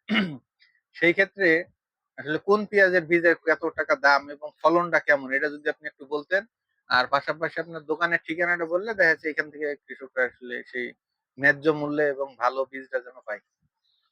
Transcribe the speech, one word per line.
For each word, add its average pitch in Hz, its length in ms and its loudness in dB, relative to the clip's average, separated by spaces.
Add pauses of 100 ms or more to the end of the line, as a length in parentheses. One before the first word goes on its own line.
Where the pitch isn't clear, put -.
<clears throat> 185 360 -2 (480)
সেই 170 200 2
ক্ষেত্রে 185 520 2 (520)
আসলে 143 220 -4
কোন 208 280 2
পেঁয়াজের 185 400 4
বীজের 170 300 4 (100)
এত 160 180 2
টাকা 156 320 -2
দাম 139 340 2
এবং 151 200 -14 (120)
ফলনটা 165 380 2
কেমন, 139 320 0
এটা 143 160 0
যদি 147 200 -6
আপনি 151 180 -6
একটু 147 200 -16
বলতেন। 147 380 -4 (440)
আর 123 180 2
পাশাপাশি 151 540 -4
আপনার 165 240 -14
দোকানের 165 400 0
ঠিকানাটা 170 420 -2
বললে 190 280 -4
দেখা 185 160 4
যাচ্ছে 156 200 -2
এখান 151 200 -6
থেকে 147 260 -6
কৃষকরা 131 480 -6
আসলে 123 380 -8
সেই 123 300 -10 (460)
ন্যায্য 143 320 2
মূল্যে 147 380 -2
এবং 135 280 -6
ভালো 123 280 -2
বীজটা 131 360 -10
যেন 123 260 -18
পায়। 104 140 -10 (720)